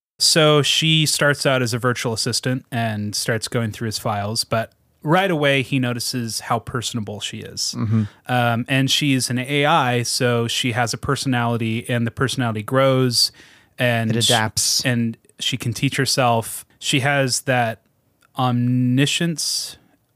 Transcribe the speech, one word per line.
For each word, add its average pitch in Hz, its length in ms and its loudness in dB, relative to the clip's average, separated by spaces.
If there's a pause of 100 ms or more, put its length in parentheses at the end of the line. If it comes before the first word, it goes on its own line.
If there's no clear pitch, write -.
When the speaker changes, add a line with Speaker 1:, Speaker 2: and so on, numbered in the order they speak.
(180)
Speaker 1:
So 151 440 4
she 160 420 2
starts 143 400 2
out 131 160 2
as 117 140 -2
a 120 40 -2
virtual 120 360 -2
assistant 127 580 -2
and 107 420 -2
starts - 340 -2
going 117 240 -2
through 117 140 -6
his 107 120 -4
files, 104 460 -4
but 113 280 -4 (300)
right 185 280 2
away 143 300 2
he 135 180 -2
notices 120 640 -4
how 117 180 -2
personable 107 640 -6
she - 200 -10
is. - 360 -8
Speaker 2:
Mm-hmm. 110 280 2 (220)
Speaker 1:
Um, 120 420 0
and 135 220 2
she's 139 380 2
an 120 100 -2
A 143 280 0
I, 127 360 2
so 117 460 0
she 123 240 -2
has 117 220 -2
a - 40 -8
personality, 120 920 -2
and 117 160 0
the 113 40 -4
personality 117 520 -2
grows, 131 680 2 (480)
and 117 380 2
Speaker 2:
It 117 80 2
Speaker 1:
sh-, - 60 4
Speaker 2:
adapts. - 560 0
Speaker 1:
and 117 320 0 (200)
she - 200 -4
can 117 160 -4
teach - 240 -2
herself. 120 640 0 (140)
She - 220 -2
has 135 420 0
that 120 400 0 (840)
omniscience, 131 1120 0 (380)